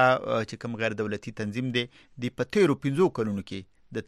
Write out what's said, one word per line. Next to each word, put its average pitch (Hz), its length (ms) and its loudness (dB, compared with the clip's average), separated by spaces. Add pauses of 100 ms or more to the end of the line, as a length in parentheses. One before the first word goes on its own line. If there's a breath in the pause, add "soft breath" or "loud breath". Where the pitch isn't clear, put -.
آه، 117 400 2
چې - 180 -12
کوم 120 200 -8
غیر 113 180 -2
دولتي 104 400 -4
تنظیم 117 380 -4
دی، 120 60 0 (380 soft breath)
د - 20 -4 (140)
په - 180 -4
تیرو 156 300 4
پنځو 147 320 2
کلونو 104 320 -2
کې 95 100 -8 (380)
د 110 100 -8